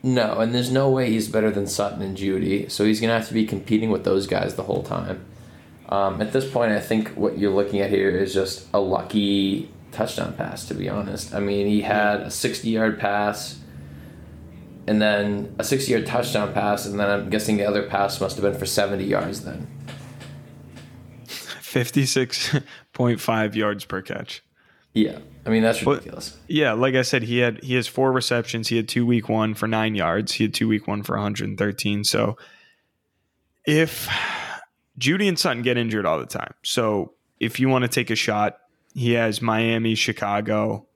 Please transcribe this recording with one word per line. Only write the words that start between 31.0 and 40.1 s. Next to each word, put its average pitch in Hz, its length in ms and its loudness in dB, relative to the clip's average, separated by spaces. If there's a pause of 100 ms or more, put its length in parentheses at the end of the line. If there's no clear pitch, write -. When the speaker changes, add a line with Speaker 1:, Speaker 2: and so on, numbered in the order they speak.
Speaker 2:
for - 100 -2
a 104 60 -2
hundred 104 280 -2
and 101 80 -4
thirteen. 104 460 0
So 107 340 0 (1300)
if 156 440 2 (880)
Jeudy 180 300 2
and 175 100 0
Sutton 123 240 -2
get 120 140 2
injured 110 300 0
all 80 120 2
the 62 80 -4
time. - 360 -8
So 107 500 0 (260)
if 117 220 -2
you 131 80 4
wanna 127 180 4
take 120 240 0
a 113 60 2
shot, 104 400 0 (380)
he 120 180 2
has 113 300 2
Miami, 113 520 2
Chicago. 107 1000 0